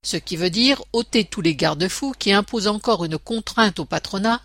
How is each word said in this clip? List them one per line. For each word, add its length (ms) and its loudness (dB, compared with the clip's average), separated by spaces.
Ce 120 -4
qui 200 -6
veut 140 0
dire 420 2
ôter 320 2
tous 160 -8
les 160 2
garde-fous 640 -2
qui 120 0
imposent 380 2
encore 360 0
une 140 -4
contrainte 640 0
au 40 -4
patronat. 600 -2